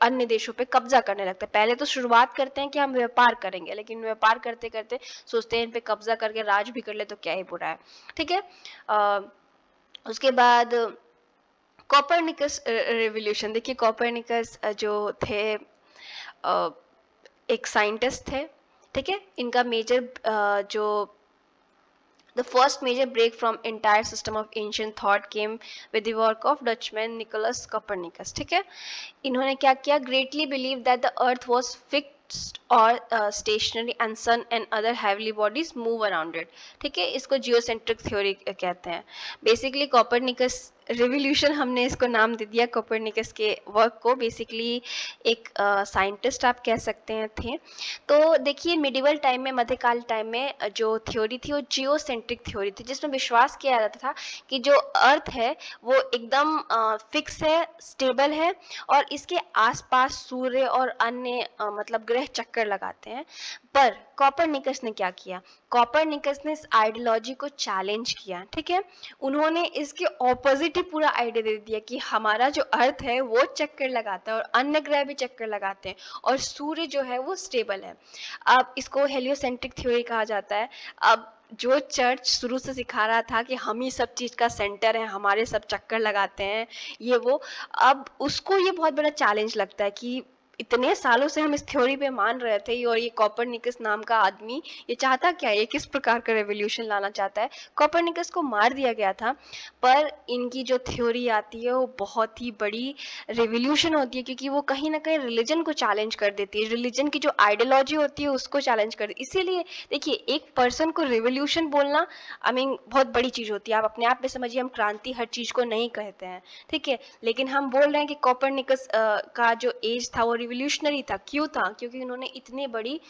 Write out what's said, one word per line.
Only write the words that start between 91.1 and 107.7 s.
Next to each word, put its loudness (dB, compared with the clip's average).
से -2
हम 2
इस -4
theory 2
पे -2
मान 0
रहे 0
थे -2
और 2
ये 0
Copernicus -2
नाम -2
का 2
आदमी 0
ये -4
चाहता 2
क्या -2
है, 4
ये 2
किस -4
प्रकार 0
का 0
revolution -2
लाना -2
चाहता -2
है। -2
Copernicus 2
को -2
मार 2
दिया 0
गया 0
था, -2
पर 6
इनकी -4
जो 0
theory -2
आती -2
है 0
वो 0
बहुत -4
ही -6
बड़ी -4
revolution 2
होती 0
है, -4
क्योंकि -8
वो 0
कहीं -2
ना 0
कहीं 0
religion 0
को -2
challenge 0
कर 0
देती -2
है, -2
Religion -2
की -2
जो 2
आइडियोलॉजी 4